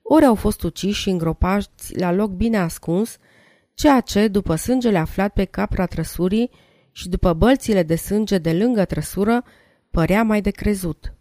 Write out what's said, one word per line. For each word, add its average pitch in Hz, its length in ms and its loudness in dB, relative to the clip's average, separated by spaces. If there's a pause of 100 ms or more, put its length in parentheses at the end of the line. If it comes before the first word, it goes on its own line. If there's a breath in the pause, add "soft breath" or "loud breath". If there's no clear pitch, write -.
ori 311 240 6
au 240 100 6
fost - 280 -4
uciși 185 380 -4
și - 80 -2
îngropați 180 880 -2
la 180 120 0
loc 196 200 0
bine 214 260 0
ascuns, 175 600 -4 (560 soft breath)
ceea 285 260 4
ce, 214 280 0
după 190 280 0
sângele 233 420 0
aflat 190 360 -2
pe 196 120 0
capra 190 400 -4
trăsurii 185 640 -2 (420 soft breath)
și - 180 -14
după 180 240 0
bălțile 208 500 4
de 160 120 0
sânge 202 420 -2
de 165 160 0
lângă 208 320 2
trăsură, 202 580 -2 (480 soft breath)
părea 175 320 2
mai 214 180 2
de 196 80 -2
crezut. 190 720 -4